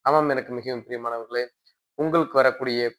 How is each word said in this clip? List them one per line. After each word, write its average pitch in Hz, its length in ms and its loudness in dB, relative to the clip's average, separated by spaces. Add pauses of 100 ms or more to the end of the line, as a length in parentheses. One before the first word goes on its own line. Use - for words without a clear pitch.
ஆமாம், 151 280 2
எனக்கு 127 240 -2
மிகவும் 123 340 -8
பிரியமானவர்களே, 117 640 -6 (460)
உங்களுக்கு 156 400 0
வரக்கூடிய 127 640 2